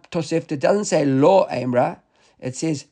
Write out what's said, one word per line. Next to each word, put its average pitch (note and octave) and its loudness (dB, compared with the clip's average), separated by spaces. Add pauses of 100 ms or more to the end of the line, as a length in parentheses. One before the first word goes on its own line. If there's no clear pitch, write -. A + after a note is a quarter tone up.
(120)
Tosefta, D#3+ -4
it C#3+ -6
doesn't G3+ 2
say D#3+ 0
lo C#3+ 4
emra, B2+ -2 (400)
it B2+ -10
says D#3+ -4